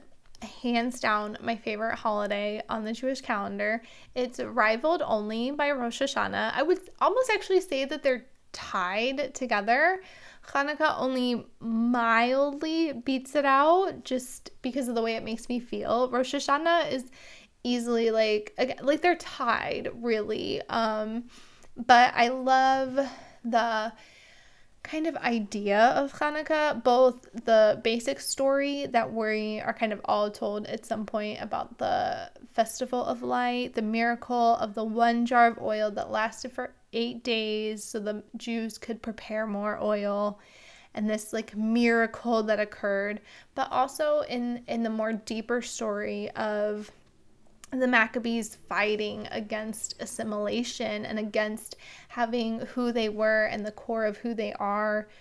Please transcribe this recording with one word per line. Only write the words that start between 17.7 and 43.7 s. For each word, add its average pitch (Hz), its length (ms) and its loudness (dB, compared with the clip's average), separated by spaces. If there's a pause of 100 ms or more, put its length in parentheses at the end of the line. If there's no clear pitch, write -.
like, 214 460 2
aga-, 175 260 -2
like, 294 180 2
they're 359 140 6
tied, - 800 -2
really. 226 760 -2
Um, 220 560 -2 (520)
but 247 380 8
I 240 140 4
love 262 720 4 (460)
the 226 480 0 (880)
kind 311 260 -4
of 294 100 -2
idea 214 720 2
of 277 240 2
Hanukkah, 302 720 0
both 254 500 6
the 220 500 6
basic 233 360 0
story 277 680 0
that 226 260 2
we 214 460 -2
are - 140 -4
kind 220 180 -2
of 202 140 -6
all 208 260 2
told 208 360 -4
at 233 180 -8
some 220 200 -4
point 208 360 -6
about - 360 -6
the - 540 -2 (220)
Festival 247 500 -2
of 247 180 -4
Light, 247 540 -2
the 233 60 0
miracle 233 760 2
of 208 180 -4
the 220 100 -4
one 233 420 2
jar 240 220 8
of 233 140 2
oil 214 300 0
that 208 200 -6
lasted 220 420 -4
for 254 200 -8 (200)
eight 233 320 -4
days 214 580 -2
so - 160 -6
the 208 240 -6 (140)
Jews 226 400 -4
could 226 240 -10
prepare 214 440 -6
more 208 360 -4
oil, 202 580 0 (540)
and 214 160 -2
this, 220 240 -4
like, 220 240 -6
miracle 226 880 2
that 214 180 2
occurred, 208 580 -2 (360)
but 269 160 -2